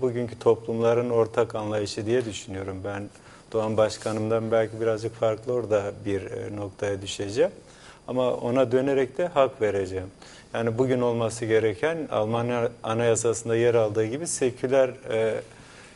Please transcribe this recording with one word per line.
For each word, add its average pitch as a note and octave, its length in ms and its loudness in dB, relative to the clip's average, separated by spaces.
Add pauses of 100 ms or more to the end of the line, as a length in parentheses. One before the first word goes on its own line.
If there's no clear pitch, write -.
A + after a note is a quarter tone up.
bugünkü A#2+ 380 -2
toplumların A#2 720 2
ortak A2+ 440 2
anlayışı G#2+ 520 -4
diye B2 180 2
düşünüyorum. G2 600 -8
Ben G2+ 240 -8 (440)
Doğan A2 240 0
Başkanım'dan A2 760 0
belki A2 300 0
birazcık A2+ 340 -2
farklı A2+ 380 -2
orada G#2 400 0 (140)
bir, G2 240 -2
e, G#2+ 260 -8
noktaya G2+ 460 -6
düşeceğim. G#2 480 -2 (580)
Ama B2+ 260 0
ona A#2+ 380 2
dönerek C3+ 460 2
de F3 80 0
hak C3+ 360 2
vereceğim. F#2+ 440 -2 (480)
Yani A#2 240 -2
bugün B2+ 220 2
olması A#2 460 0
gereken A2+ 640 2
Alman A#2 600 0 (120)
Anayasası'nda A2+ 720 2
yer A#2+ 180 4
aldığı A2 320 2
gibi C#3+ 200 -6
seküler, C3 600 2 (220)
e, A2 300 0 (540)